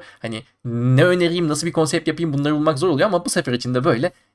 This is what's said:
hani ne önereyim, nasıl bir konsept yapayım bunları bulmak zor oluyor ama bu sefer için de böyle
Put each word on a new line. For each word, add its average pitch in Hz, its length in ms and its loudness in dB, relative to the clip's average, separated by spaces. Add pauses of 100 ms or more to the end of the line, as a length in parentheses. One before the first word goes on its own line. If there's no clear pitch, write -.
(220)
hani 113 220 -8 (220)
ne 123 400 2
önereyim, 175 420 2
nasıl 147 200 -2
bir 170 40 -4
konsept 165 360 -2
yapayım 160 260 -2
bunları 143 220 0
bulmak 151 240 0
zor 180 100 2
oluyor 160 180 2
ama 175 180 -2
bu - 40 -6
sefer 147 240 -2
için 127 200 -4
de 127 100 0
böyle 151 280 0 (240)